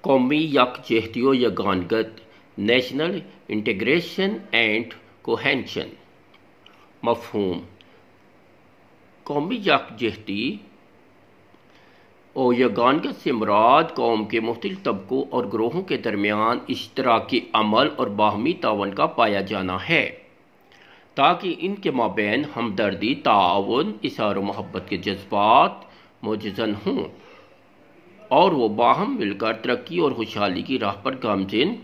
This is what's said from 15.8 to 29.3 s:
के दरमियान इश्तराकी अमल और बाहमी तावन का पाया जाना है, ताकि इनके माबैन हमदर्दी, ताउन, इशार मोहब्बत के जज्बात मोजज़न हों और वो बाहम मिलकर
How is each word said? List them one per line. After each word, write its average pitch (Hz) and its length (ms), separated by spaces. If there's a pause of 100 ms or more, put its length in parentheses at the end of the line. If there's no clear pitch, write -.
के 151 160
दरमियान 107 680
इश्तराकी 123 720 (140)
अमल 110 340
और 127 220
बाहमी 107 420 (100)
तावन 101 300
का 147 180
पाया 104 320
जाना 95 360
है, 156 240 (1120)
ताकि 170 340 (100)
इनके 190 300
माबैन 113 520 (120)
हमदर्दी, 104 640
ताउन, 104 760 (100)
इशार 107 380
मोहब्बत 101 480
के 98 100
जज्बात 104 880 (360)
मोजज़न 107 540
हों 101 280 (1300)
और 170 220
वो 120 180
बाहम 135 480
मिलकर 110 360